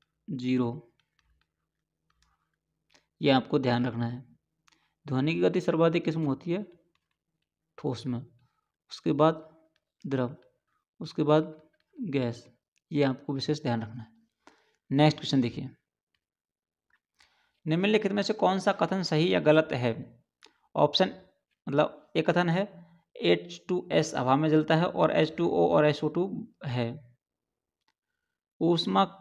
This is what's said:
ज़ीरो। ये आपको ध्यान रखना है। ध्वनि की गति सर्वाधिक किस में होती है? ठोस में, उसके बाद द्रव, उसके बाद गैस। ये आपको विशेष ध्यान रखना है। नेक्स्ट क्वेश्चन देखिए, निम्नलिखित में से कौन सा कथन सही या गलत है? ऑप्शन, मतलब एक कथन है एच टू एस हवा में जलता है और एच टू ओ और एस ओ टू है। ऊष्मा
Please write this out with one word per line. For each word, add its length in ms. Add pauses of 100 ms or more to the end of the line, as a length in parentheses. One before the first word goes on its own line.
(280)
ज़ीरो। 640 (2250)
ये 120
आपको 260
ध्यान 280
रखना 200
है। 180 (840)
ध्वनि 280
की 60
गति 200
सर्वाधिक 440
किस 120
में 100
होती 240
है? 120 (1160)
ठोस 280
में, 120
उसके 960
बाद 340 (560)
द्रव, 320 (640)
उसके 240
बाद 300 (420)
गैस। 500 (440)
ये 140
आपको 300
विशेष 280
ध्यान 200
रखना 200
है। 60 (840)
नेक्स्ट 280
क्वेश्चन 220
देखिए, 300 (2000)
निम्नलिखित 460
में 100
से 120
कौन 260
सा 140
कथन 300
सही 300
या 80
गलत 320
है? 200 (800)
ऑप्शन, 380 (540)
मतलब 500
एक 140
कथन 200
है 180 (480)
एच 520
टू 240
एस 240
हवा 200
में 140
जलता 260
है 100
और 260
एच 240
टू 120
ओ 200
और 180
एस 180
ओ 60
टू 160 (400)
है। 220 (1700)
ऊष्मा 440 (160)